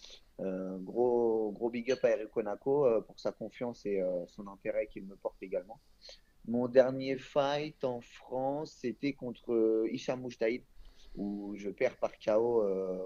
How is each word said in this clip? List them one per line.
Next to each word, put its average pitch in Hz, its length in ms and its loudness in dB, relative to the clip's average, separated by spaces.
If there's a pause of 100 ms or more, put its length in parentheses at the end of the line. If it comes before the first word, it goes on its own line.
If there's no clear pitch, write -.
(400)
Euh, 95 380 -4
gros, 113 760 2
gros 113 200 -2
big 120 200 -2
up 131 120 2
à 120 80 6
Eric 107 180 -2
Konako, 120 560 0
euh, 113 160 6
pour - 180 -14
sa 104 120 -2
confiance 117 560 -8
et, 98 120 0
euh, 90 280 0
son 104 200 -14
intérêt 104 380 -4
qu'il 98 220 -12
me 98 80 -14
porte - 260 -8
également. 95 380 -6 (680)
Mon 120 200 0
dernier 131 500 4
fight 147 680 0
en 123 180 -2
France, 135 800 -6
c'était 131 320 -4
contre, 123 380 -8
euh, 110 400 4
Hicham 127 300 -4
Mouchtaïd, 120 400 -2 (540)
où 101 400 -6
je 98 160 -8
perds - 260 0
par - 220 -2
K - 180 -4
O, 117 240 4
euh, 95 340 0 (100)